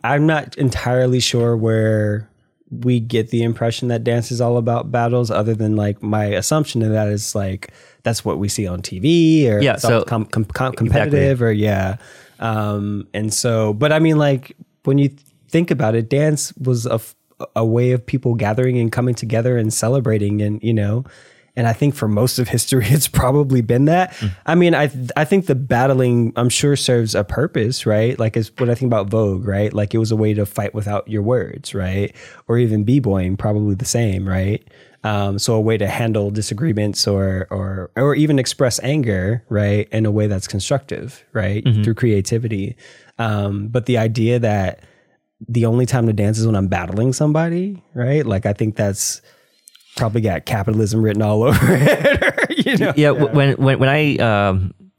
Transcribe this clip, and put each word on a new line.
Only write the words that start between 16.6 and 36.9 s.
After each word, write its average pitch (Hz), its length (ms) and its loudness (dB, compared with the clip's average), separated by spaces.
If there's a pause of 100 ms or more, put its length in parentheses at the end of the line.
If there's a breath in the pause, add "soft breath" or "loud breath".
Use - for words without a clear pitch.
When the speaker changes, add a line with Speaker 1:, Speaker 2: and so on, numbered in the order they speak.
Speaker 1:
a 117 80 0
f-, - 200 -8 (400)
a 110 100 2
way 120 260 2
of 123 120 0
people 127 300 -2
gathering 120 460 0
and 117 120 0
coming 123 220 0
together 117 420 0
and 107 160 0
celebrating 110 720 0
and, 104 220 -2
you 117 100 0
know, 107 300 0 (520 loud breath)
and 123 120 0
I 113 60 2
think 143 200 0
for 117 140 -4
most 107 320 0
of 123 80 0
history, 123 380 0
<laughs> 98 40 0
it's 139 180 2
probably 135 540 2
been 120 240 2
that. 180 280 2
Speaker 2:
Mm. 104 180 -4 (160)
Speaker 1:
I 156 80 2
mean, 175 180 6
I 147 140 2
th-, 127 280 -8
I 151 80 2
think 190 220 2
the 147 100 2
battling, 127 800 2
I'm 120 140 0
sure, 143 260 2
serves 120 400 0
a 107 80 0
purpose, 120 640 -2
right? 110 340 2
Like, 110 160 -2
it's 110 220 -2
when 123 140 0
I 120 40 0
think 127 140 -2
about 104 180 0
Vogue, 101 400 0
right? 101 240 0
Like, 101 220 -2
it 113 60 0
was 113 120 0
a 113 40 2
way 107 180 2
to 104 140 0
fight - 260 -6
without 104 340 -6
your 107 140 -4
words, 113 540 -4
right? 98 380 -4 (340 loud breath)
Or 117 100 2
even 110 260 2
b-boying, 98 540 0
probably 104 380 0
the 113 100 -6
same, 98 420 -2
right? 95 400 -2 (380 loud breath)
Um, 101 320 -2
so 113 160 -2
a 110 80 2
way 110 160 2
to 101 80 -2
handle 104 460 -2
disagreements 104 760 -2